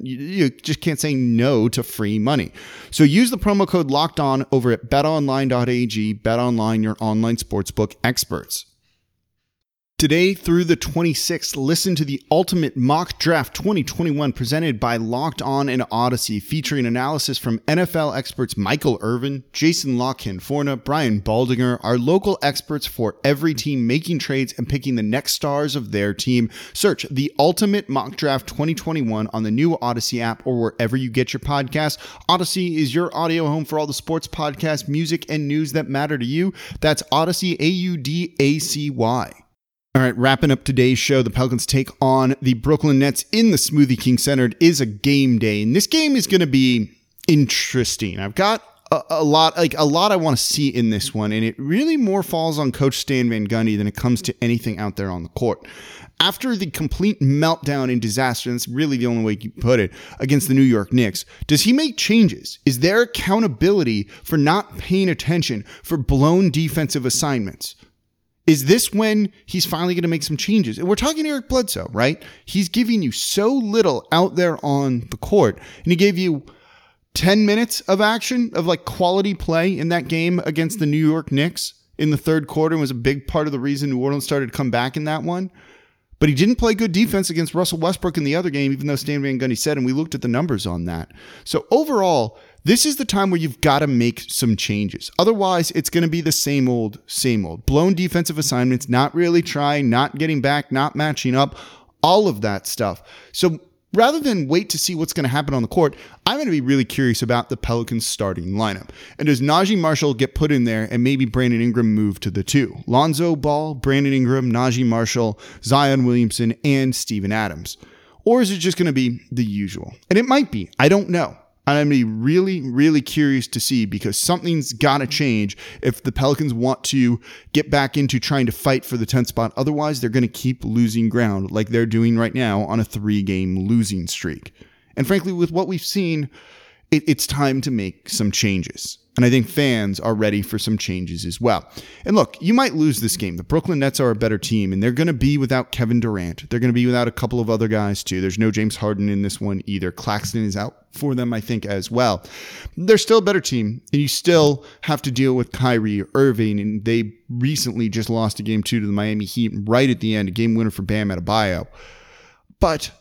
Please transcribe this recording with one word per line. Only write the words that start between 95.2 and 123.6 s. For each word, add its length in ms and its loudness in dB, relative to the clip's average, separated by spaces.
it's 180 -2
gonna 160 2
be 140 -2
the 100 -2
same 380 0
old, 400 -2
same 360 0
old. 220 -8
Blown 280 4
defensive 440 -2
assignments, 500 0
not 280 2
really 260 2
trying, 480 0
not 260 2
getting 240 0
back, 300 0
not 240 0
matching 400 -2
up, 220 2
all 240 6
of 140 -2
that 260 -2
stuff. 340 -4
So 260 0
rather 260 4
than 260 0
wait 240 0
to 80 -4
see 160 -4
what's 180 -4
gonna 140 -2
happen 280 -2
on 80 2
the 60 -2
court, 280 2
I'm 140 0
gonna 140 -2
be 80 0
really 240 2
curious 360 0
about 280 -2
the 80 -6
Pelicans 500 -4
starting 460 -4
lineup. 380 -4
And 80 -2
does 140 4
Najee 360 2
Marshall 380 2
get 220 -2
put 160 2
in 100 4
there 260 0
and 140 0
maybe 220 2
Brandon 360 0
Ingram 360 2
move 240 0
to 100 -4
the 140 -4
two? 320 0
Lonzo 480 2
Ball, 400 -2
Brandon 380 0
Ingram, 400 2
Najee 340 2
Marshall, 540 0
Zion 400 2
Williamson, 580 2
and 320 2
Steven 380 -4
Adams? 440 -6
Or 160 6
is 120 2
it 60 -4
just 180 -2
gonna 160 0
be 260 0
the 120 0
usual? 480 -6
And 100 4
it 80 2
might 260 2
be. 260 -6
I 100 8
don't 200 4
know. 280 -2
And 140 2
I'm 80 2
gonna 80 4
be 80 4
really, 580 0
really 400 2
curious 460 0
to 140 -6